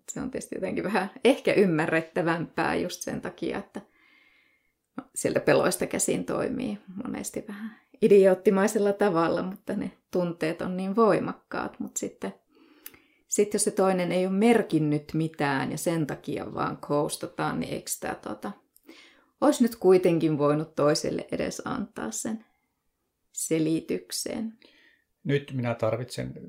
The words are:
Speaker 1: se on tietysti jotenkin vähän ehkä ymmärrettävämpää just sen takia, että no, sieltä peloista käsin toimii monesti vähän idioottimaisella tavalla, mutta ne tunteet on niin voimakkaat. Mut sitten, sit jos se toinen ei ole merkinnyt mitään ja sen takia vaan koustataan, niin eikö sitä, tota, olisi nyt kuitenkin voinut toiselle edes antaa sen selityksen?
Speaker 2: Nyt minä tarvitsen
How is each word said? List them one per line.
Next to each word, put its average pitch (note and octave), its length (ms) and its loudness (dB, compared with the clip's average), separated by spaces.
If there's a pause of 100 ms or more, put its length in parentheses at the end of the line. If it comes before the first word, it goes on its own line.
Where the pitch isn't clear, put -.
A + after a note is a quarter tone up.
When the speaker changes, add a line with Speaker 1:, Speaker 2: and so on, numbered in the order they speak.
Speaker 1:
se - 120 -8
on - 100 -8
tietysti - 240 -8
jotenkin F3+ 280 -4
vähän G3 280 -2 (120)
ehkä A3+ 300 2
ymmärrettävämpää E3 1200 0
just F3 260 -4
sen - 200 -8
takia, - 360 -8
että G3 240 -12 (1160)
no, - 60 -10 (120)
sieltä - 240 0
peloista - 480 2
käsin - 380 -2
toimii - 520 -4 (260)
monesti - 440 -10
vähän G#3 320 -14 (220)
idioottimaisella G3 920 6
tavalla, F3 500 2
mutta F#3+ 320 -8
ne G3 160 -6 (200)
tunteet E3+ 500 -2
on F3+ 160 -4
niin F#3+ 180 -4
voimakkaat. - 840 0
Mut G#3 180 -10
sitten, G3 360 -8 (920)
sit G#3 260 0
jos G3+ 100 0
se G#3 80 0
toinen F#3 400 2
ei F#3 160 0
ole F#3+ 80 -2
merkinnyt E3 800 2
mitään C#3+ 580 -2
ja C#3+ 60 -6
sen E3 300 0
takia - 460 -6
vaan D3 240 -4
koustataan, D3+ 840 -2
niin - 140 -6
eikö - 180 -8
sitä, - 240 -6
tota, - 360 -10 (880)
olisi C4 220 4
nyt A3+ 120 2
kuitenkin E3+ 600 4
voinut D3 380 0
toiselle - 560 0
edes - 340 -4
antaa - 460 -6
sen A3 340 -6 (840)
selityksen? D#3+ 1200 -4 (720)
Speaker 2:
Nyt C#3 320 -2
minä A#2+ 200 -2
tarvitsen B2+ 580 -4 (160)